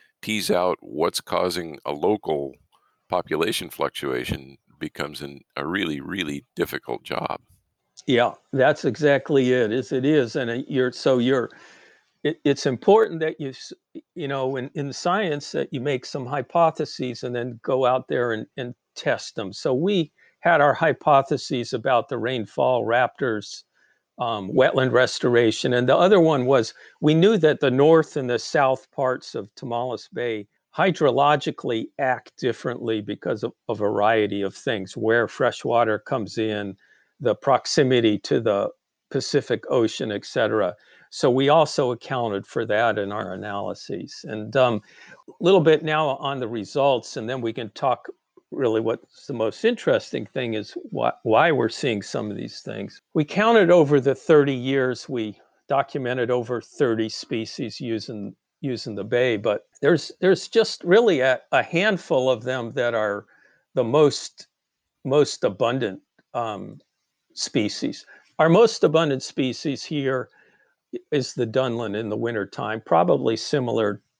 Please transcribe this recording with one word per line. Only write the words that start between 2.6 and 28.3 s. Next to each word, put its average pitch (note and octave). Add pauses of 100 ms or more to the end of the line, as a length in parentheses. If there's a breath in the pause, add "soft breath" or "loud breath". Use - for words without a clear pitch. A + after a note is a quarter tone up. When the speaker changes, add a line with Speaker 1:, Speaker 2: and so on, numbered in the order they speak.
Speaker 1:
population E2+
fluctuation C2+ (220)
becomes D2
an, C#2 (160)
a C#2+
really, E2
really D2+ (100)
difficult -
job. - (640)
Speaker 2:
Yeah, A#2+ (200)
that's C#3+
exactly C3+
it, A#2
is B2+
it C3
is. C#3
And, B2+
uh, B2
you're, B2+
so C3
you're, B2+ (760 soft breath)
it, -
it's -
important E3
that D#3+
you C#3
s-, - (400)
you D#3+
know, C3+
in, B2+
in C#3
science F3
that C#3
you C#3
make C3
some C3+
hypotheses C#3+
and B2
then A#2+
go C3
out B2+
there B2
and, A2 (100)
and B2 (200)
test -
them. G2
So C3+
we E3+ (300 soft breath)
had E3
our C#3+
hypotheses C#3
about A#2+
the C3
rainfall A#2+
raptors, A#2 (540)
um, G#2+
wetland C3
restoration. B2
And B2
the C3+
other F#3
one D3
was, C3 (300 loud breath)
we D3+
knew G3
that D#3
the C#3
north D3+
and B2+